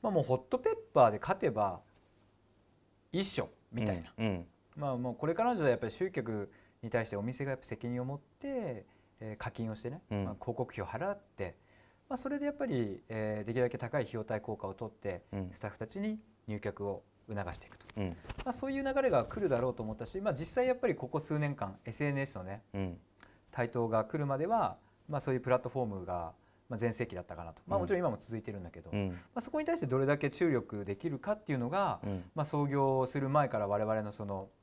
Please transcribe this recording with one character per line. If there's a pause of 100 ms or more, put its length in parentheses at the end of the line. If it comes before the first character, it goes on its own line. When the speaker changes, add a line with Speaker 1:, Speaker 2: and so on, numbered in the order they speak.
Speaker 1:
ま
あ、
も
う
ホ
ッ
ト
ペ
ッ (180)
パ
ー
で
勝
て
ば (1300)
い
い
っ
し
ょ、 (200)
み
た
い
な。
Speaker 2:
う
ん、
う
ん。 (300)
Speaker 1:
ま
あ、
も
う
こ
れ
か
ら
の
時
代、
や
っ
ぱ
り
集
客 (300)
に
対
し
て
お
店
が
や
っ
ぱ
責
任
を
持
っ
て、 (360)
え
ー、
課
金
を
し
て
ね、
Speaker 2:
う
ん。
Speaker 1:
ま
あ、
広
告
費
を
払
っ
て、 (540)
ま
あ、
そ
れ
で
や
っ
ぱ
り、
え
ー、
で
き
る
だ
け
高
い
費
用
対
効
果
を
取
っ
て、 (100)
Speaker 2:
う
ん。
Speaker 1:
ス
タ
ッ
フ
た
ち
に (280)
入
客
を (240)
促
し
て
い
く
と。 (100)
Speaker 2:
う
ん。 (360)
Speaker 1:
ま
あ、
そ
う
い
う
流
れ
が
来
る
だ
ろ
う
と
思
っ
た
し、
ま
あ、
実
際
や
っ
ぱ
り
こ
こ
数
年
間、
エ
ス
エ
ヌ
エ
ス
の
ね、 (120)
Speaker 2:
う
ん。 (520)
Speaker 1:
台
頭
が
来
る
ま
で
は、 (320)
ま
あ、
そ
う
い
う
プ
ラ
ッ
ト
フ
ォ
ー
ム
が、 (340)
ま
あ、
全
盛
期
だ
っ
た
か
な
と。
ま
あ、
Speaker 2:
う
ん。
Speaker 1:
も
ち
ろ
ん
今
も
続
い
て
る
ん
だ
け
ど、
Speaker 2:
う
ん。
Speaker 1:
ま (200)
あ、
そ
こ
に
対
し
て
ど
れ
だ
け
注
力
で
き
る
か
っ
て
い
う
の
が、
Speaker 2:
う
ん。 (100)
Speaker 1:
ま
あ、
創
業
す
る
前
か
ら
我
々
の
そ
の (120)